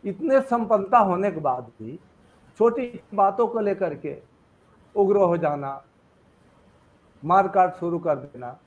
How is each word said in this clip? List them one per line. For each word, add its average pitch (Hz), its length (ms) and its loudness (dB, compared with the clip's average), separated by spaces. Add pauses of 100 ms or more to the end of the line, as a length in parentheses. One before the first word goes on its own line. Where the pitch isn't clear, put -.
इतने 269 360 0
संपन्नता 226 560 0
होने 190 340 0
के 160 80 -8
बाद 127 240 -4
भी 113 360 -16 (580)
छोटी 233 440 0 (120)
बातों 196 340 2
को 233 120 -2
लेकर 190 340 -2
के 143 240 -10 (800)
उग्र 202 220 4
हो 175 200 4
जाना, 143 480 -4 (1400)
मारकाट 185 500 4
शुरू 170 240 -4
कर 165 160 0
देना 127 520 -14